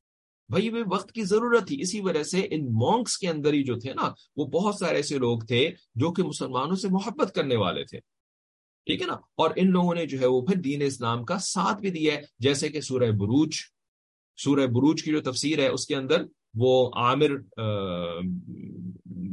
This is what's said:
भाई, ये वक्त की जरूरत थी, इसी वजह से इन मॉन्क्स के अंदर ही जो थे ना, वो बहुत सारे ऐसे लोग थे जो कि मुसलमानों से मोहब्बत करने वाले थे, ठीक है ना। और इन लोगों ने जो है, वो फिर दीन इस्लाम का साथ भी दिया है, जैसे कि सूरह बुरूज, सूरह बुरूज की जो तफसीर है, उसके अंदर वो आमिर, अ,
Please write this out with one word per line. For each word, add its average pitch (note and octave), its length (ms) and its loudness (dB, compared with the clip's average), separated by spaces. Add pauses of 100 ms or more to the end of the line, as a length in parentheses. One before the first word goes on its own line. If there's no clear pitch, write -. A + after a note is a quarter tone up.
(520)
भाई, F3 100 2
ये A3+ 80 -2
वक्त A3+ 420 -4
की A3+ 120 -6
जरूरत A3 460 2
थी, C#3 60 -4
इसी F#3+ 260 -4
वजह E3 220 0
से F3+ 180 0
इन D#3 260 -4
मॉन्क्स C#3+ 480 2
के F#3+ 120 -4
अंदर D3+ 260 0
ही C#3+ 100 2
जो B2 140 -2
थे B2 160 -8
ना, E3+ 220 -4 (220)
वो D3 80 0
बहुत G3 340 0
सारे D3+ 200 0
ऐसे C#3+ 200 -2
लोग A#2+ 320 0
थे B2+ 200 4
जो D#3 400 -2
कि F3+ 120 0
मुसलमानों C#3+ 520 -4
से F#3+ 140 -4
मोहब्बत G3 400 0
करने C#3+ 260 -2
वाले E2+ 280 0
थे, - 160 -14 (880)
ठीक - 140 -2
है F4+ 60 -6
ना। - 140 -8 (160)
और - 220 2
इन F#3+ 80 6
लोगों F3+ 280 4
ने E3+ 100 -2
जो C3+ 120 -6
है, B2+ 100 4
वो B2+ 220 4
फिर G3 80 2
दीन C#3+ 240 -2
इस्लाम A#2+ 420 -2
का F3 140 -4
साथ G3 380 -2
भी G3 160 -4
दिया D#3 220 0
है, D3 140 -8 (140)
जैसे C#3 280 2
कि D3 120 -6
सूरह B2 300 2
बुरूज, A#2 480 2 (800)
सूरह C#3 300 2
बुरूज C#3 340 4
की D3+ 100 -4
जो D3+ 100 0
तफसीर C#3+ 400 -2
है, C3 100 4
उसके C3 240 -4
अंदर C#3 340 0 (260)
वो B2+ 300 6
आमिर, B2 460 2
अ, A2+ 320 -6 (1700)